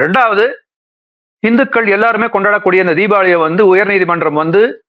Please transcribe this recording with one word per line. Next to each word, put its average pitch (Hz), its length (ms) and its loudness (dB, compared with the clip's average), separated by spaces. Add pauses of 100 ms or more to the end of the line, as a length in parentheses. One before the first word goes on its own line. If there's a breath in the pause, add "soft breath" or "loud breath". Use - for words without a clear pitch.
ரெண்டாவது, 214 500 0 (880)
இந்துக்கள் 233 480 0
எல்லாருமே 214 380 0
கொண்டாடக்கூடிய 202 480 0
இந்த 180 200 0
தீபாவளியை 190 460 2
வந்து 185 360 0
உயர்நீதிமன்றம் 175 580 0
வந்து, 175 560 0